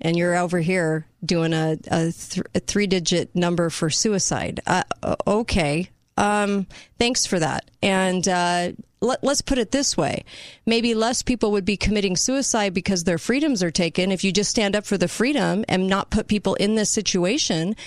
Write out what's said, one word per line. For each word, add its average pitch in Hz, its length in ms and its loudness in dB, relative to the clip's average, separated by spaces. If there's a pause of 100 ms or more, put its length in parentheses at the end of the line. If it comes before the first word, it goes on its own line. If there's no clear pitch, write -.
and 170 160 0
you're 175 180 2
over 180 240 0
here 160 460 0 (180)
doing 165 300 2
a, 160 240 0 (140)
a, 165 200 0
th-, - 340 -8 (100)
a 185 40 2
three-digit 185 760 0
number 175 340 2
for 156 200 -2
suicide. 175 760 -2
Uh, 180 180 2 (200)
o-, - 120 -2 (120)
okay. 180 640 0 (280)
Um, 202 480 0 (320)
thanks 240 280 0
for 190 140 0
that. 139 300 -2 (140)
And, 190 440 2
uh, 175 440 0 (300)
let, 240 220 0
let's 277 180 0
put 262 180 0
it 208 120 -2
this 277 240 0
way. - 280 -2 (420)
Maybe 226 300 2
less 226 260 0
people 233 300 0
would 202 140 0
be 202 120 0
committing 196 380 0
suicide 220 580 0
because 185 300 -2
their 170 160 2
freedoms 262 420 0
are 175 80 0
taken. 180 420 0
If 185 120 -2
you 196 80 2
just 196 180 0
stand 202 260 0
up 208 100 -2
for 202 120 0
the 175 120 2
freedom 214 580 0
and 185 200 2
not 196 220 0
put 214 180 0
people 196 280 0
in 208 180 0
this 214 180 2
situation, 190 840 0 (120)